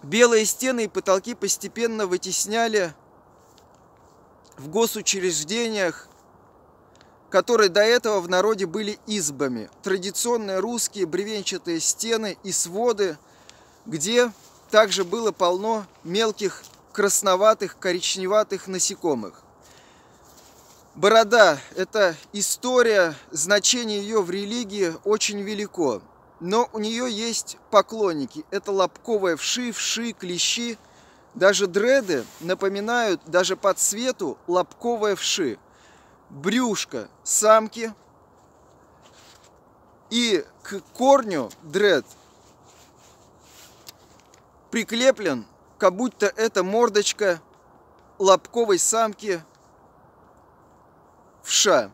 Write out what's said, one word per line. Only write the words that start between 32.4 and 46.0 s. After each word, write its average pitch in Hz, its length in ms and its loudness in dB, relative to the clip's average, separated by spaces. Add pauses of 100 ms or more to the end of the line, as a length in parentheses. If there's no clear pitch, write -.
напоминают 196 840 -2
даже 175 300 0
по 196 180 2
цвету 208 720 -4
лобковые 208 680 -2
вши. 139 420 -4 (720)
Брюшко 175 800 -4 (140)
самки, 220 720 2 (2250)
и 226 360 0 (180)
к 196 180 -10 (140)
корню 220 560 4 (120)
дред 165 440 2 (2750)
прикреплен, 214 760 0 (320)
как 185 160 4
будто 208 320 -2